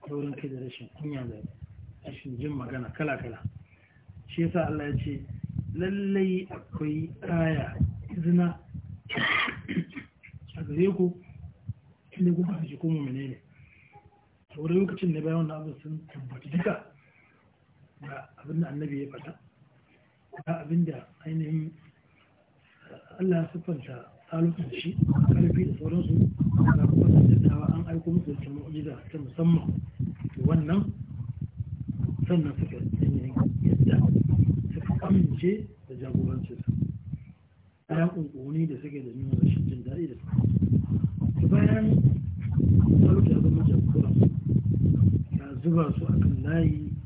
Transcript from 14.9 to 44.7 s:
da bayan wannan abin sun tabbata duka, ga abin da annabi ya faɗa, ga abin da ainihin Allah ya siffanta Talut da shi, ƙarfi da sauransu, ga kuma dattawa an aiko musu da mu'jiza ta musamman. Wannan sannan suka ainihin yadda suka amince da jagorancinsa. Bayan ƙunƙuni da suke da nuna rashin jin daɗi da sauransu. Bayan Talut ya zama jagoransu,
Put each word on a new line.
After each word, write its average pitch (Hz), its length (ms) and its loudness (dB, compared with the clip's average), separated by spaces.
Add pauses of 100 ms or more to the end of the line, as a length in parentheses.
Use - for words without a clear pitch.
da 156 80 -4
bayan 160 260 -2
wannan 156 140 -10
abin 156 220 -12
sun 156 240 -12
tabbata 127 440 -18
duka, 170 340 -4 (1160)
ga 139 280 -16 (140)
abin 156 180 -6
da 170 80 -2
annabi 143 340 -8
ya 139 80 -12
faɗa, 139 280 -20 (1080)
ga 160 140 -6
abin 165 240 -2
da 139 220 -10 (200)
ainihin 160 440 -6 (1500)
Allah 185 240 0
ya - 100 -8
siffanta 143 580 -10 (200)
Talut 165 260 0
da 135 220 -6
shi, - 180 -8 (320)
ƙarfi 170 380 4
da - 120 -4
sauransu, - 520 2 (460)
ga - 100 4
kuma - 220 8
dattawa - 680 8
an 165 120 -4
aiko 165 240 -4
musu 170 240 0
da 131 160 -10
mu'jiza 147 460 -10 (140)
ta 160 80 -12
musamman. 165 640 0 (640)
Wannan 165 480 2 (1300)
sannan 160 320 0
suka - 180 -4 (240)
ainihin - 320 0 (300)
yadda - 340 4 (800)
suka - 320 -2
amince 185 600 2 (220)
da 131 60 -16
jagorancinsa. - 800 -4 (1160)
Bayan 165 220 0
ƙunƙuni 151 580 -6
da 143 80 -6
suke 143 260 -12
da 123 120 -12
nuna 127 260 -4
rashin - 280 6
jin 127 160 -4
daɗi 156 240 -6
da 123 120 -10
sauransu. - 1300 2
Bayan - 380 4 (1120)
Talut - 280 6
ya - 120 4
zama - 240 4
jagoransu, - 640 4 (1080)